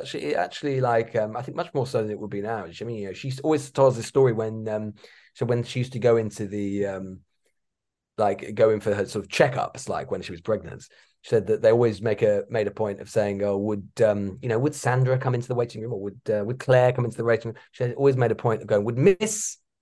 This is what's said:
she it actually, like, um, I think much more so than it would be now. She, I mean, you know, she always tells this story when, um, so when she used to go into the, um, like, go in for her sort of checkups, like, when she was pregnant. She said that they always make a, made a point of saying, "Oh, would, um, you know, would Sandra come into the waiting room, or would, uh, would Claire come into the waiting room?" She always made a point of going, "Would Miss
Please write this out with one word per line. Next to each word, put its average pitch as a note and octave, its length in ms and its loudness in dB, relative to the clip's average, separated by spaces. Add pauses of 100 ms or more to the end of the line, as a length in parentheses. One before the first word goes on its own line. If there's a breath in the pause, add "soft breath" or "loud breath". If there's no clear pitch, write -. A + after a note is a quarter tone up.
she - 140 -10
it - 180 -4
actually, C3+ 460 -2
like, A#2 340 0
um, G#2+ 180 -2
I B2 60 -8
think C3 160 -10
much E3+ 160 -6
more C3+ 140 0
so A#2 160 0
than G#2+ 80 -4
it G#2 80 -6
would G#2 120 -8
be G2+ 120 -8
now. G#2 280 -6
She, E2+ 140 -12
I - 20 -10
mean, A#2 120 -8
you G2+ 80 -8
know, F#2+ 80 -8
she C3+ 180 -8 (100)
always D3 280 0
tells C3 260 6
this A2+ 100 -8
story C3 280 4
when, A2 340 -4
um, G#2+ 260 -4 (380 soft breath)
so - 140 -4
when A#2+ 180 0
she - 160 -6
used A#2+ 140 -4
to B2 40 -6
go A#2 200 6
into G#2+ 280 -4
the, G2+ 400 -4
um, F#2+ 340 -8 (1000)
like, G#2 360 0
go A2 140 6
in G#2+ 120 2
for G#2 140 0
her G2+ 120 -2
sort G2+ 180 -6
of - 60 -18
checkups, - 580 0
like, D#2+ 220 -6
when F#2 100 -4
she - 120 -12
was E2 100 -14
pregnant. - 440 -6 (360 soft breath)
She - 80 -10
said G#2+ 180 2
that G#2+ 120 2
they A2 100 6
always A#2 300 4
make G#2+ 220 0
a, G#2 260 4
made A2 180 0
a G2 40 -4
point G2+ 320 -4
of - 80 -18
saying, G2+ 320 0
"Oh, G2+ 160 2
would, G2+ 280 -2 (160)
um, G2+ 380 2
you B2+ 80 -6
know, A2+ 100 2
would D3 160 0
Sandra B2+ 440 2
come C3 160 -2
into A#2+ 140 -4
the B2+ 60 -2
waiting A#2+ 280 -4
room, A#2+ 100 -8
or G2 80 -6
would, G2+ 200 -10 (100)
uh, G#2 160 0
would B2+ 120 -6
Claire B2+ 340 4
come B2+ 120 -2
into A2+ 140 -6
the A#2 60 -4
waiting A2+ 260 0
room?" - 120 -14 (100)
She B2 200 -4
always C#3 240 4
made A#2+ 140 2
a A2 40 0
point A2 280 0
of G#2+ 40 -14
going, G#2 180 2
"Would A#2+ 120 -2
Miss F#3+ 600 0 (240)